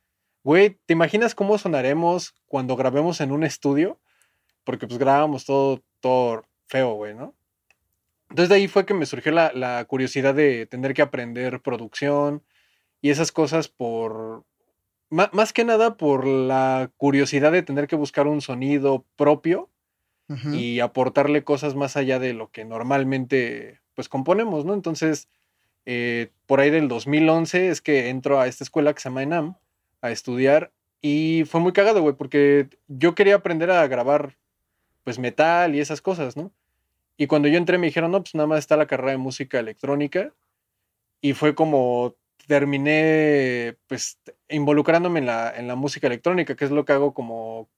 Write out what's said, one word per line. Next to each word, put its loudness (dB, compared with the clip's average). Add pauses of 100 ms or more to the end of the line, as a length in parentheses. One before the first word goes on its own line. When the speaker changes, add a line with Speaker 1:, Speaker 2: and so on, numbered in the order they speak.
(420)
Speaker 1:
güey, 4
¿te 2
imaginas 0
cómo 0
sonaremos -2 (120)
cuando -4
grabemos -2
en -2
un -2
estudio? -2 (640)
Porque, -8
pues, -10
grabábamos 0
todo, 0 (180)
todo 0 (240)
feo, -2
güey, -10
¿no? -16 (960)
Entonces, 2
de 6
ahí 4
fue 0
que -2
me -2
surgió -4
la, 2
la -4
curiosidad -2
de 2
tener -6
que 2
aprender -4
producción -4 (600)
y 2
esas 0
cosas -2
por, -8 (680)
ma-, 2
más 2
que 2
nada 2
por 2
la 0
curiosidad 2
de 2
tener -4
que -4
buscar 0
un 0
sonido -2 (120)
propio 0 (600)
Speaker 2:
Ujú. -8
Speaker 1:
y -4
aportarle 0
cosas -2
más -4
allá 0
de -4
lo -12
que -16
normalmente, -4 (160)
pues, -10
componemos, -2
¿no? -4
Entonces, -4 (600)
eh, -4 (160)
por 4
ahí 6
del 2
dos -4
mil 4
once 2
es -2
que 0
entro 0
a 4
esta -8
escuela 0
que -12
se -10
llama -6
enam -4 (460)
a -6
estudiar 2 (320)
y 0
fue 0
muy 2
cagado, 4
güey, 2
porque 2 (180)
yo 0
quería 6
aprender 0
a 4
grabar, 0 (640)
pues, -8
metal 2
y 0
esas -6
cosas, -6
¿no? -12 (720)
Y 0
cuando 2
yo 4
entré 2
me 0
dijeron, -2
"No, 0
pues -18
nada 0
más 0
está 2
la 2
carrera -2
de -4
música -6
electrónica". -4 (880)
Y 0
fue 2
como 0 (320)
terminé, 2 (120)
pues, -10 (300)
involucrándome 2
en -2
la, -2
en -10
la -6
música -4
electrónica, -2
que -4
es -2
lo 0
que 2
hago 2
como, -10